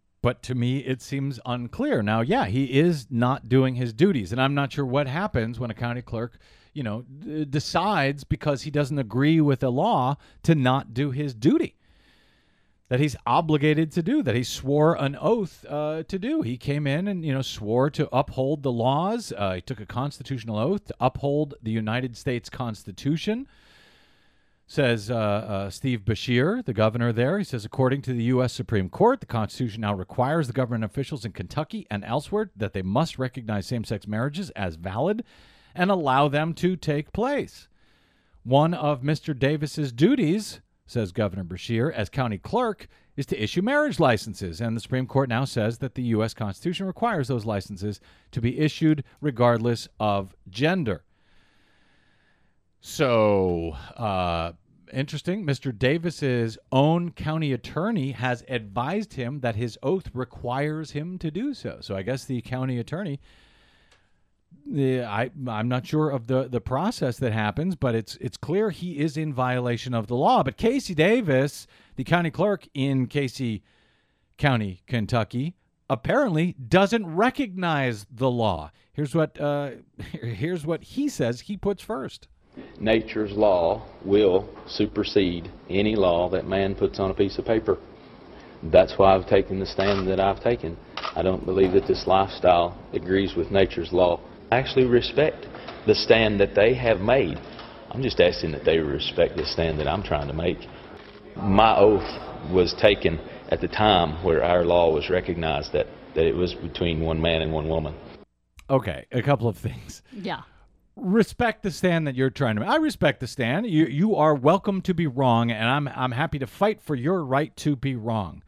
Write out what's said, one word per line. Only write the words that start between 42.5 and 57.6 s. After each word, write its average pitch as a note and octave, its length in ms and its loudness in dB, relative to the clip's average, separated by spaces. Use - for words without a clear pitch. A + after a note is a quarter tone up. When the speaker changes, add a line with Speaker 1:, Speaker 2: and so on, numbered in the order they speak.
Speaker 1:
is C#3 120 -6
to C#3 160 -4
issue F3 180 -2
marriage C4+ 380 0
licenses. G#2 600 0
And A#2 160 -4
the A2 60 -6
Supreme B2+ 240 -4
Court C3+ 240 0
now A#2+ 160 0
says A#2 340 -2
that C3+ 140 -8
the C3 100 -6
U A2+ 200 2
S A2+ 100 -2
Constitution E3 540 -6
requires F#3 400 -2
those A#2+ 180 -4
licenses G2+ 540 -4
to - 100 -6
be B2 180 0
issued D#3 440 2
regardless A#2+ 680 2
of G2+ 360 0
gender." B2 540 0
So, G2 920 2
uh, F2 560 -2
interesting. D#3 520 -6
Mister C#3 280 -4
Davis's B2+ 840 -2
own D#3+ 400 2
county D#3 400 -4
attorney D3+ 600 -2